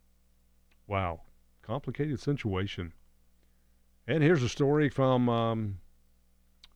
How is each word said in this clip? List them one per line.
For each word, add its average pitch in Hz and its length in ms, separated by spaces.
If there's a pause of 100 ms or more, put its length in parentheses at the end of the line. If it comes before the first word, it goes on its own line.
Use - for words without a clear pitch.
(880)
wow, 92 360 (400)
complicated 135 580
situation. 98 720 (1120)
And 151 160
here's 151 200
a 120 60
story 147 400
from, 127 400
um, 113 500 (960)